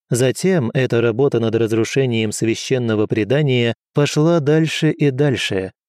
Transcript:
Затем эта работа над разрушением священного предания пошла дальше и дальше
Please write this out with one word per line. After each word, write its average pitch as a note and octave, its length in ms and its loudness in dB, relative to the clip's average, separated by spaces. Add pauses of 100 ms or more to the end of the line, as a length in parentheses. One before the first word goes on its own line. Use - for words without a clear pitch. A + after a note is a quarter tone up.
Затем C3 640 0
эта B2 300 0
работа A#2 360 0
над A2+ 160 0
разрушением A2+ 800 0
священного A2+ 760 -2
предания A#2+ 680 0 (180)
пошла D3+ 480 2
дальше D#3 500 0
и D3 200 0
дальше A2+ 640 -2 (160)